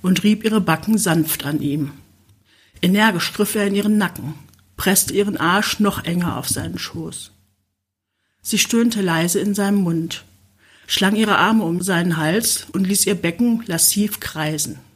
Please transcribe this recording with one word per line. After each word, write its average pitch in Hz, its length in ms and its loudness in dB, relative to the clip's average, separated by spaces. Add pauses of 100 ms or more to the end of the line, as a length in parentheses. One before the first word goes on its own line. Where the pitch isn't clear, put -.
und 185 200 2
rieb 208 220 2
ihre 220 160 2
Backen 185 380 0
sanft 165 460 0
an 143 160 -2
ihm. 143 320 -2 (880)
Energisch 196 500 2
griff 208 220 0
er 208 120 0
in 196 80 0
ihren 208 240 2
Nacken, 165 360 -4 (420)
presste - 380 0
ihren 202 220 0
Arsch 185 440 0
noch 202 240 0
enger 170 320 -2
auf 139 120 -6
seinen 170 300 -6
Schoß. - 520 -10 (1120)
Sie - 160 -2
stöhnte 226 440 2
leise 175 360 0
in 202 160 0
seinem 202 280 0
Mund, 165 420 -2 (600)
schlang 196 280 0
ihre 214 220 2
Arme 214 280 4
um 170 180 -2
seinen 175 340 0
Hals 165 560 -2
und 196 140 0
ließ 202 200 0
ihr 208 80 2
Becken 226 520 0
lassiv 202 540 0
kreisen. 151 580 -6 (180)